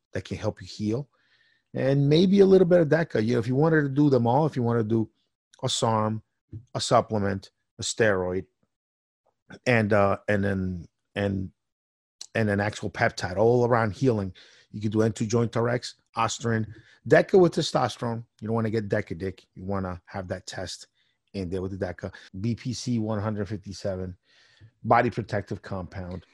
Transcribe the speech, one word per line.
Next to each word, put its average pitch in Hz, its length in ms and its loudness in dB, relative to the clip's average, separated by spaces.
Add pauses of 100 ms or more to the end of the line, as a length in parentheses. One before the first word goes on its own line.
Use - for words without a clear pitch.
(160)
that 95 80 -6
can 92 140 -10
help 104 240 -6
you 92 40 -18
heal. 110 400 -6 (680)
And 139 340 2
maybe 185 320 4
a 190 60 8
little 190 200 6
bit 175 140 6
of 160 80 2
deca. 151 340 0
You 117 120 0
know, 123 40 2
if 110 80 -2
you 127 80 -2
wanted 156 280 4
to 139 80 -2
do 147 180 4
them 127 180 4
all, 135 200 4
if 143 100 -4
you 127 60 -2
wanna 117 200 0
do 110 280 0 (520)
a 135 40 -4
sarm, 110 560 0 (520)
a 123 60 -6
supplement, 101 680 0 (280)
a 113 40 -10
steroid, 92 640 0 (1200)
and, 110 260 4
uh, 98 240 4 (100)
and 104 160 0
then, 92 460 -4 (260)
and, 98 360 -2 (840)
and 110 140 0
an 101 120 0
actual 104 280 -4
peptide 98 480 -2
all 117 320 4
around 113 240 2
healing, 104 400 0 (400)
you 107 80 -10
could 107 120 -2
do 107 100 2
N 110 100 2
two 117 140 -4
Joint 117 280 0
R 117 140 0
X, 120 280 -6 (200)
Ostarine, 113 500 -2 (400)
deca 165 320 6
with 175 160 6
testosterone. 120 720 -4 (160)
You 110 80 -8
don't 113 60 -2
wanna 113 160 0
get 107 180 -4
deca 104 300 -4
dick. 95 260 -8 (100)
You 92 120 -14
wanna 95 400 -6
have 95 220 -12
that 92 180 -10
test - 400 -12 (480)
in 95 160 -6
there 92 100 -4
with 95 180 -8
the 98 80 -4
deca. 90 240 -10 (300)
B 117 140 -2
P 123 180 -8
C 120 260 -4
one 107 220 -4
hundred 104 300 -4
fifty-seven, 92 680 -8 (640)
body 117 280 4
protective 104 500 -6
compound. 92 720 -12